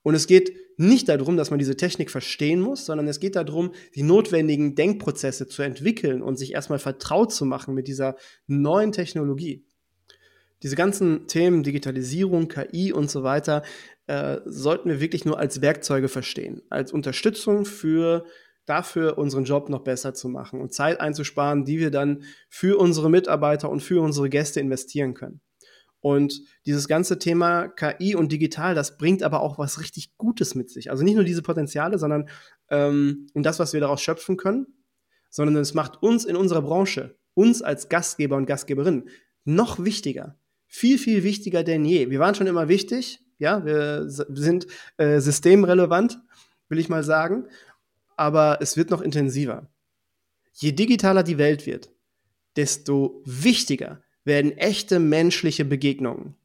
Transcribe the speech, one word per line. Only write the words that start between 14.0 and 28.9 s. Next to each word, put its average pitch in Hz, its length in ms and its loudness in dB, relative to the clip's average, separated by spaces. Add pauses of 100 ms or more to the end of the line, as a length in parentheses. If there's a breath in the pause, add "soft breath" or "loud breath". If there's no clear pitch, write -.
äh, 139 380 -4
sollten 156 420 -2
wir 143 140 -2
wirklich 160 240 -4
nur 156 120 0
als 135 240 -4
Werkzeuge 143 460 0
verstehen, - 600 -8
als 135 240 -6
Unterstützung 202 720 -2
für, 165 580 0 (420 loud breath)
dafür, 160 540 -2
unseren 135 260 -2
Job 143 240 -2
noch 135 140 -6
besser 131 320 -6
zu - 120 -10
machen 127 320 -10
und 135 140 -10
Zeit 156 260 -2
einzusparen, 147 680 -2
die 151 120 -2
wir 160 140 0
dann 143 320 -2 (260 loud breath)
für 190 300 2
unsere 160 320 4
Mitarbeiter 151 580 2
und - 120 -4
für 175 200 2
unsere 143 260 0
Gäste 147 320 -2
investieren 131 540 -4
können. - 260 -16 (600 soft breath)
Und 143 420 2 (240 loud breath)
dieses 143 220 -2
ganze 180 320 0
Thema 170 480 2
K - 320 -6
I 196 160 0
und 160 160 2
digital, 156 420 -2
das 147 240 -4